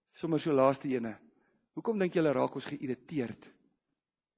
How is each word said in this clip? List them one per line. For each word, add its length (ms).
Sommer 260
so 120
laaste 380
ene. 280
Hoekom 240
dink 160
julle 180
raak 240
ons 100
geïrriteerd 880